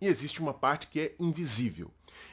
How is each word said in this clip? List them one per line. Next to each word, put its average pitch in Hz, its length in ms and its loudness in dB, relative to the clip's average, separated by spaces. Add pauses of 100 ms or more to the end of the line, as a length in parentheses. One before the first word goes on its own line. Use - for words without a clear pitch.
e 196 60 0
existe 156 340 2
uma 151 140 -2
parte 143 320 0
que - 140 -4
é 156 180 -2
invisível. 123 720 0 (420)